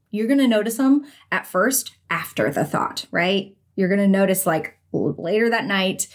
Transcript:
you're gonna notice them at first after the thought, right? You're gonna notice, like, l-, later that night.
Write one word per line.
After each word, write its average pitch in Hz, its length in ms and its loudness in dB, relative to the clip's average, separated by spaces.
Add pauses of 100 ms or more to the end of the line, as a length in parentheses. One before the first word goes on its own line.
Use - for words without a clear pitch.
(120)
you're 214 160 -2
gonna 277 200 4
notice 220 300 0
them 277 280 2 (260)
at - 160 -4
first 220 480 -2 (160)
after 214 400 -2
the - 140 0
thought, - 440 -6
right? 190 460 -2 (200)
You're 185 140 0
gonna 202 180 2
notice, 190 380 2
like, 160 320 -2 (160)
l-, - 240 -2
later 208 320 0
that 226 160 -2
night. 190 500 -2